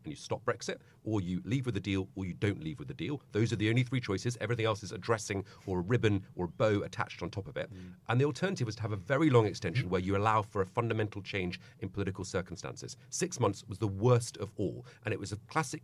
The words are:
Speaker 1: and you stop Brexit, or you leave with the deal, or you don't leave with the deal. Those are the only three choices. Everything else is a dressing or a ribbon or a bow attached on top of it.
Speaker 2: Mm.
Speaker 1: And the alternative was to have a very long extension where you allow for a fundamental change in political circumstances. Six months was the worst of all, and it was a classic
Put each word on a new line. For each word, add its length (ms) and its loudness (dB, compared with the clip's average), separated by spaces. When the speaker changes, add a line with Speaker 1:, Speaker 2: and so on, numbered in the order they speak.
Speaker 1:
and 80 -8
you 40 -8
stop 300 -6
Brexit, 300 -2
or 160 0
you 220 -2
leave 220 -2
with 80 0
the 80 -4
deal, 340 0
or 100 -4
you 100 -4
don't 280 0
leave 140 -6
with 100 -10
the 60 -8
deal. 260 -4
Those 200 2
are 40 0
the 140 2
only 120 4
three 200 -2
choices. 400 -2
Everything 260 0
else 160 0
is 80 -10
a 60 -8
dressing 460 0
or 140 0
a 20 2
ribbon 400 4
or 100 -2
a 40 -2
bow 340 2
attached 400 -6
on 80 -4
top 160 -8
of 100 -10
it. 160 -6
Speaker 2:
Mm. 200 -14
Speaker 1:
And 120 4
the 40 4
alternative 420 -2
was 80 -4
to 80 -8
have 80 -2
a 60 -2
very 340 4
long 160 10
extension 420 0
where 120 2
you 160 2
allow 260 4
for 180 0
a 40 2
fundamental 580 0
change 360 -2
in 100 -4
political 360 -2
circumstances. 720 -6
Six 300 -4
months 280 2
was 120 -8
the 80 2
worst 500 4
of 200 -6
all, 280 -2
and 80 -2
it 60 -4
was 120 -8
a 60 -4
classic 360 -4